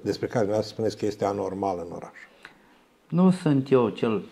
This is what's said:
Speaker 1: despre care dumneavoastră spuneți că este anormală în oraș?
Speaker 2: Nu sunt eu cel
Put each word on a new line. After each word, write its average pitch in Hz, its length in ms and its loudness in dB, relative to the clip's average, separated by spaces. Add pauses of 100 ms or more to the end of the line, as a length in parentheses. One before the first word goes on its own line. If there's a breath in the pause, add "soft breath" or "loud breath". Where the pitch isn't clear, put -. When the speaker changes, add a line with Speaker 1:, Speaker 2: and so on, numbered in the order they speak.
Speaker 1:
despre 101 260 -4
care - 120 -4
dumneavoastră 107 340 -2
spuneți 110 240 -4
că - 80 -4
este 104 200 -4
anormală 95 640 -4
în 85 60 -12
oraș? - 220 -16 (920 soft breath)
Speaker 2:
Nu 180 220 6
sunt 139 400 0
eu 123 180 6
cel 107 420 -2